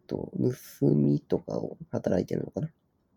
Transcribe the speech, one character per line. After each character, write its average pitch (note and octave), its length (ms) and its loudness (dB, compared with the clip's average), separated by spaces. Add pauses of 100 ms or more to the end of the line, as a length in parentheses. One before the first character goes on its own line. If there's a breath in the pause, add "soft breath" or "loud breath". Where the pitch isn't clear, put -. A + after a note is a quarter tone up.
と、 - 260 -6 (480)
盗 C#3+ 140 6
み C#3+ 260 4
と - 180 0
か - 200 -6
を - 180 -6 (140)
働 F#2 320 0
い - 40 -4
て - 80 -4
る - 100 -2
の - 60 -10
か - 100 -6
な D#3 80 -4
っ - 20 -16 (460)